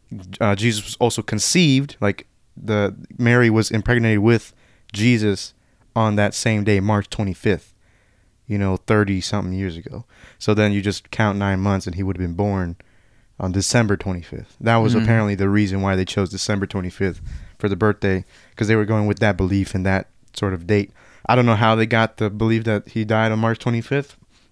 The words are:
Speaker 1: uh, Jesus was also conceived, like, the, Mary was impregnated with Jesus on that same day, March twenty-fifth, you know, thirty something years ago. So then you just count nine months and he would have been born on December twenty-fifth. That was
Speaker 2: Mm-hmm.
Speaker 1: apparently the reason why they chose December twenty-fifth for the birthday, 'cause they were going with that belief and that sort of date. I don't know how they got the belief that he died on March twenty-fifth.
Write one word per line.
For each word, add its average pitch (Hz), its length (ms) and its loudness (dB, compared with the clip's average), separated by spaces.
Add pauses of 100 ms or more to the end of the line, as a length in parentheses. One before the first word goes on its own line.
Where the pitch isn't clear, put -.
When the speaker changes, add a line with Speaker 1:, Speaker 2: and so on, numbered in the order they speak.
(420)
Speaker 1:
uh, 101 140 2
Jesus 107 280 -2
was - 140 -10
also 117 240 0
conceived, 139 800 0
like, 101 240 -4 (360)
the, 101 320 0 (240)
Mary 120 320 4
was 110 220 2
impregnated 113 480 2
with 113 340 2 (380)
Jesus 107 640 0 (420)
on 110 220 2
that 104 160 0
same 107 320 -2
day, 101 160 2
March 101 280 0
twenty-fifth, 98 640 -4 (760)
you 104 100 -2
know, 98 180 0
thirty 101 460 0
something 95 320 -6
years 92 240 -6
ago. - 260 -14 (360)
So - 140 0
then 104 200 2
you 101 80 0
just 98 280 -4
count 101 280 0
nine 98 240 0
months 98 260 0
and 85 80 -8
he 98 80 -4
would 92 140 -4
have 90 100 -6
been 85 80 -6
born 95 400 -2 (640)
on 95 140 -4
December 101 420 2
twenty-fifth. - 640 -8
That 117 180 2
was 113 160 4
Speaker 2:
Mm-hmm. 110 100 2
Speaker 1:
apparently 110 320 2
the 98 120 0
reason 98 340 2
why 98 140 2
they 95 80 2
chose 95 260 -2
December 98 360 -2
twenty-fifth 92 560 -4 (360)
for 107 120 -2
the 95 80 -2
birthday, 98 480 0 (320)
'cause 110 100 0
they 113 80 4
were 107 80 2
going 107 240 0
with 101 120 0
that 104 180 2
belief 95 360 0
and 92 120 -2
that 95 240 0 (240)
sort 98 200 -2
of 85 140 -10
date. 101 240 2 (360)
I 123 100 4
don't 123 80 4
know 113 100 4
how 110 200 4
they 110 100 2
got 113 320 0
the 107 120 0
belief 110 360 0
that 107 240 -2
he 110 160 -4
died 110 260 2
on 110 80 0
March 113 200 0
twenty-fifth. 123 580 -4 (340)